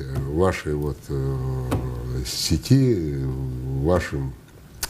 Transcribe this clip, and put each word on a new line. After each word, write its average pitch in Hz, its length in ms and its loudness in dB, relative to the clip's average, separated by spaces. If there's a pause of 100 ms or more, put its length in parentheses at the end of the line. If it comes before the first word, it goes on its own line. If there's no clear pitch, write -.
(340)
вашей 85 400 2
вот, 73 240 -2 (120)
э, 67 560 -2 (600)
сети, 90 920 4 (680)
вашим 73 500 2 (560)